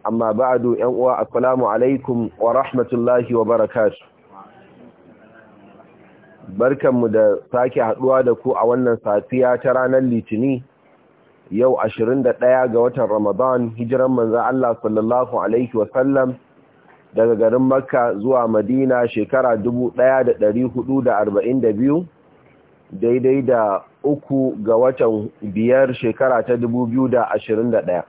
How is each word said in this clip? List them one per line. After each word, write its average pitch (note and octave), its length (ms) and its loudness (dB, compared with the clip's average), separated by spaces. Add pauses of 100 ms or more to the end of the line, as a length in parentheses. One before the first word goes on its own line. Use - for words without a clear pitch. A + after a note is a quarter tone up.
أما A2+ 240 0
بعد، B2 320 0 (560)
السلام B2+ 440 0
عليكم A#2+ 640 -2 (120)
ورحمة B2 520 0
الله A#2+ 420 0
وبركاته. A2 720 0 (2500)
Barkanmu B2+ 500 2
da G#2+ 280 4 (160)
sake B2+ 280 -2
haɗuwa C3 420 0
da A#2+ 120 2
ku B2 180 -4
a A2+ 140 0
wannan A#2+ 340 0
safiya B2 640 0
ta B2+ 100 0
ranar C3 300 2
Litini, B2 600 -2 (880)
yau B2 300 2
ashirin A2+ 420 -2
da B2 100 2
ɗaya B2+ 400 2
ga A#2 80 2
watan B2 280 0
Ramadan, A2+ 680 0
hijiran B2+ 360 0
manzon A#2 320 0
Allah B2 380 0
sallallahu A2+ 580 -2
alaihi A#2 340 -2
wa G#2+ 200 0
sallam C3 400 0 (800)
daga A2+ 200 2
garin A2+ 300 2
Makka C3 560 0
zuwa A#2+ 280 0
Madina B2 600 0
shekara A#2 480 0
dubu A#2+ 400 -2
ɗaya C3 280 2
da A#2+ 80 2
ɗari G#2 360 0
hudu C3 340 -2
da G2+ 140 2
arba'in G#2 440 0
da A2+ 120 2
biyu, C#3+ 320 0 (880)
daidai B2+ 500 0
da A2 380 0 (240)
uku C#3 580 -2
ga A2 140 2
watan A#2+ 540 0 (120)
biyar A#2+ 520 0
shekara A#2+ 520 0
ta B2 100 0
dubu A#2+ 300 -2
biyu B2+ 220 0
da A#2 160 2 (100)
ashirin A2 360 -2
da A2 100 2
ɗaya. F2 280 -4